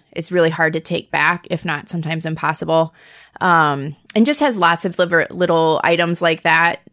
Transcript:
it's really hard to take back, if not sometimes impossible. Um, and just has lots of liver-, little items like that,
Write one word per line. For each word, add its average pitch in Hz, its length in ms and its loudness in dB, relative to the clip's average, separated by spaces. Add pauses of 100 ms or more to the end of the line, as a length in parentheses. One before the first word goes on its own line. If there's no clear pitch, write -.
(120)
it's - 180 -8
really 175 200 2
hard 160 240 -2
to 160 60 -2
take - 300 -8
back, 156 400 -2
if 170 140 -6
not 151 240 -6
sometimes 160 380 -6
impossible. 160 680 -2 (460)
Um, 151 560 2 (180)
and 214 120 4
just 285 140 0
has 277 160 0
lots 170 280 2
of 180 160 -4
liver-, 170 300 2
little 165 520 2
items 170 400 0
like 165 200 0
that, 165 380 2 (120)